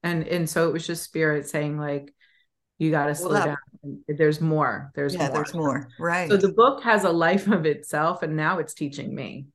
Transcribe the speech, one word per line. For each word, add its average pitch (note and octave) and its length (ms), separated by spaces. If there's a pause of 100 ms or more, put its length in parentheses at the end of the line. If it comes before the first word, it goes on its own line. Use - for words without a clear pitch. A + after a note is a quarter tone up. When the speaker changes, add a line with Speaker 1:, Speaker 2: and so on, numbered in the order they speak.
Speaker 1:
And, E3+ 240
and E3+ 220
so E3 200
it C#3 40
was E3 120
just E3+ 180
Spirit D3+ 460
saying, D3+ 280
like, C#3+ 360 (640)
"You D#3+ 140
gotta D3 180
Speaker 2:
Well, D3+ 60
Speaker 1:
slow F3 180
Speaker 2:
that G3 120
Speaker 1:
down. D3 120 (500)
There's D3+ 320
more. D3+ 560
There's C#3+ 200
Speaker 2:
Yeah, D#3 120
Speaker 1:
more." C3+ 60
Speaker 2:
there's D3 200
more. D3 360 (100)
Right. E3+ 300
Speaker 1:
So G3+ 80
the F#3 160
book C#4 300
has G#3+ 200
a F3+ 80
life E3+ 360
of F3 180
itself, D#3 580
and D#3 120
now D#3+ 240
it's D3+ 160
teaching C#3+ 380
me. C#3 420